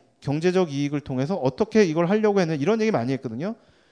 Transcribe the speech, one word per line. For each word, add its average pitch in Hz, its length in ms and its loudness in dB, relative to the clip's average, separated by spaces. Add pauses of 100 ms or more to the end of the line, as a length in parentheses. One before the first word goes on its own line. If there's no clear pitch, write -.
(200)
경제적 165 540 0
이익을 143 280 -2
통해서 143 340 -4
어떻게 208 500 2
이걸 165 240 0
하려고 208 320 2
했냐 165 140 0
이런 190 260 0
얘기 220 100 0
많이 131 220 0
했거든요. 131 420 -6 (360)